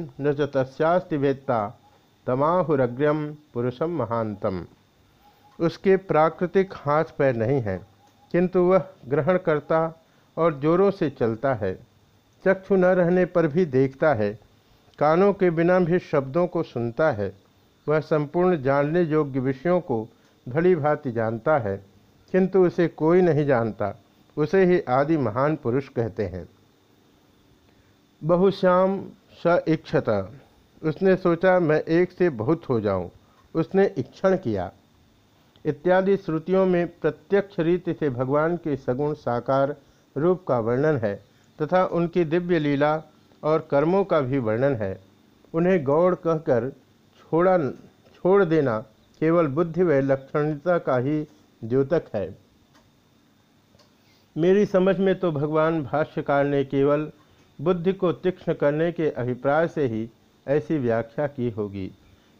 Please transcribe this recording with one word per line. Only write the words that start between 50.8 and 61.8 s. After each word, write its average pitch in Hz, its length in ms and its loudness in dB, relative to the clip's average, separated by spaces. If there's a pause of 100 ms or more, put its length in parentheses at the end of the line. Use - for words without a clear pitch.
ही 151 300 -2 (360)
द्योतक 135 400 0 (120)
है। 92 220 -6 (2000)
मेरी 190 280 4
समझ 190 340 0
में 190 200 0
तो 180 120 -2
भगवान 156 520 0
भाष्यकार 143 640 -2
ने 143 200 0
केवल 143 460 0 (500)
बुद्धि 175 320 0
को 190 180 -2
तीक्ष्ण 180 420 -4
करने 156 380 0
के 160 180 -2
अभिप्राय 139 580 -2
से 156 200 -2
ही 113 220 -6 (380)
ऐसी 151 300 0
व्याख्या 117 500 -2
की 123 220 -6
होगी। 98 420 -8 (480)